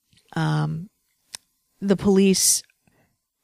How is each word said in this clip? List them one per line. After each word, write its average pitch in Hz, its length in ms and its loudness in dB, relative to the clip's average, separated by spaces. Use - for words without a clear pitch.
um, 156 560 -4
the 196 160 0
police 190 640 2